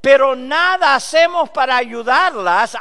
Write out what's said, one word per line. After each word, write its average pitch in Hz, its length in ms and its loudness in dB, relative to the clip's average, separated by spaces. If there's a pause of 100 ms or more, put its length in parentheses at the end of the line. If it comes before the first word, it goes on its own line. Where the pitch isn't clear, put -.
pero 269 340 4
nada 311 600 0
hacemos 330 540 0
para 262 280 -2
ayudarlas 233 1040 -2